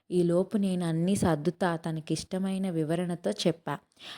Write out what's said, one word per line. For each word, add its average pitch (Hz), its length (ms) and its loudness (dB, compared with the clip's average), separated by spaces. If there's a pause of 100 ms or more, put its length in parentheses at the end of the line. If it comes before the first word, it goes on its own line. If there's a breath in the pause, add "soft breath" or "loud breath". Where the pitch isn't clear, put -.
(120)
ఈలోపు 180 460 2
నేను 185 280 0
అన్నీ 165 300 2
సర్దుతా 170 600 2
తనకిష్టమైన 185 960 -4
వివరణతో 170 600 -2
చెప్పా. 160 440 -2 (420 loud breath)